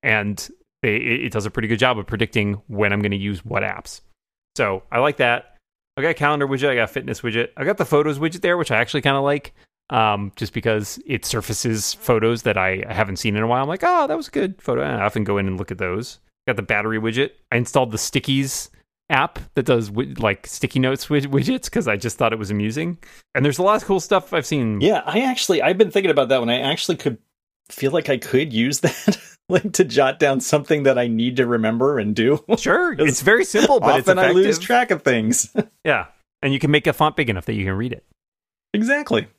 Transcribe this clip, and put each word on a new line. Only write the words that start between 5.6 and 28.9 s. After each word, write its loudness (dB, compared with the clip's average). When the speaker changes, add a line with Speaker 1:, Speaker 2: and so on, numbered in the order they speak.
Speaker 1:
I -4
got 0
a -2
calendar 0
widget, 0
I 2
got 2
a -6
fitness -6
widget, -2
I -6
got 0
the 0
photos 2
widget -4
there, 2
which -4
I 2
actually 0
kinda 0
like, -2
um, 0
just -6
because -2
it -6
surfaces -4
photos 0
that 0
I 0
haven't -2
seen -2
in 0
a 0
while. 0
I'm -4
like, -6
"Oh, 2
that -2
was -8
a -18
good -4
photo." -2
I -4
often -2
go 0
in 0
and -4
look -8
at -10
those. -6
Got -2
the -6
battery -2
widget. 0
I 0
installed 0
the -4
Stickies -2
app 0
that 0
does 2
wi-, -4
like, 0
sticky -4
notes 0
wid-, 2
widgets 0
'cause -2
I 0
just -4
thought 2
it -4
was -6
amusing. -2
And 2
there's 2
a 2
lot 4
of -14
cool 2
stuff 0
I've 0
seen. -2
Speaker 2:
Yeah, 2
I 0
actually, 0
I've 2
been 4
thinking 2
about 2
that 4
one. -2
I 0
actually -2
could -4
feel -2
like 0
I 2
could 0
use 0
<laughs> -
that, 0